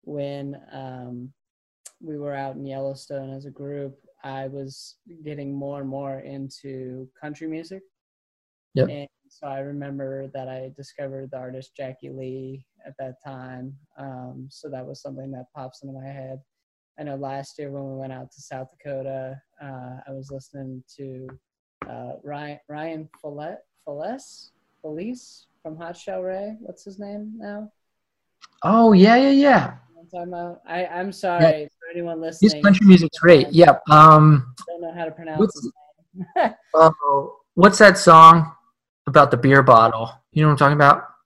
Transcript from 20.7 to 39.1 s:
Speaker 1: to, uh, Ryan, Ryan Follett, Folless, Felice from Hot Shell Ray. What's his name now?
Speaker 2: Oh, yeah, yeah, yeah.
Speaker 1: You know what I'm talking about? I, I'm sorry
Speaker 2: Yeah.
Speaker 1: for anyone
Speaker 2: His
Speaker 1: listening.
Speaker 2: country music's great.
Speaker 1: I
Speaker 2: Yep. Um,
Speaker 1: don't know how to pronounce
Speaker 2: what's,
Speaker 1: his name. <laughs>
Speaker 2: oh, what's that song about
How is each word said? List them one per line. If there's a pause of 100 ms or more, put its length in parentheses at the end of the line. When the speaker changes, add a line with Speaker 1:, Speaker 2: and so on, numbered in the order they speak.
Speaker 1:
to, (640)
uh, (100)
Ryan, (120)
Ryan (120)
Follett, (280)
Folless, (300)
Felice (140)
from
Hot
Shell
Ray.
What's
his
name
now? (920)
Speaker 2:
Oh,
yeah,
yeah,
yeah.
Speaker 1:
You
know (180)
what
I'm
talking
about?
I,
I'm
sorry (200)
Speaker 2:
Yeah.
Speaker 1:
for
anyone
Speaker 2:
His
Speaker 1:
listening.
Speaker 2:
country
music's
great.
Speaker 1:
I
Speaker 2:
Yep.
Um, (100)
Speaker 1:
don't
know
how
to
pronounce
Speaker 2:
what's,
Speaker 1:
his (640)
name. (100)
<laughs>
Speaker 2:
oh, (160)
what's
that
song (520)
about